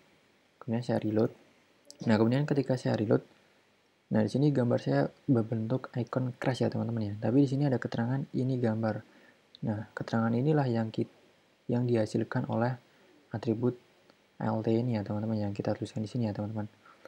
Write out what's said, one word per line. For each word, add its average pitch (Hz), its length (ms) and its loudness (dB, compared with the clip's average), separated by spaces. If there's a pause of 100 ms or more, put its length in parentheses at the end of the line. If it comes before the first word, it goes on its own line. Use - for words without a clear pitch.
(640)
kemudian 117 200 -4
saya 113 160 0
reload. 107 320 2 (800)
Nah, 110 80 6
kemudian 123 240 4
ketika 139 320 0
saya 120 240 -2
reload, 117 240 2 (880)
nah, 107 160 2
di 107 40 -2
sini 143 200 4
gambar 120 320 2
saya 139 240 2 (240)
berbentuk 113 640 0
icon 127 480 -2
crash 120 240 0
ya, - 40 2
teman-teman 113 320 -2
ya. 101 200 -4
Tapi 131 240 4
di - 40 0
sini 139 200 0
ada 117 80 2
keterangan 127 560 -2
ini 131 240 0
gambar. 110 360 0 (680)
Nah, 110 320 -4
keterangan 113 400 0
inilah 143 320 2
yang 113 240 0
kit-, - 240 -6 (560)
yang 123 160 2
dihasilkan 120 640 0
oleh 120 240 0 (560)
atribut 117 480 0 (640)
A 110 120 0
L 110 80 -2
T 113 120 2
ini 117 240 2
ya, 101 80 -4
teman-teman, 110 320 -2
yang 101 160 -2
kita 107 200 -2
tuliskan 110 320 -6
di - 40 -8
sini 113 200 -2
ya, 101 40 -4
teman-teman. 107 360 -6 (380)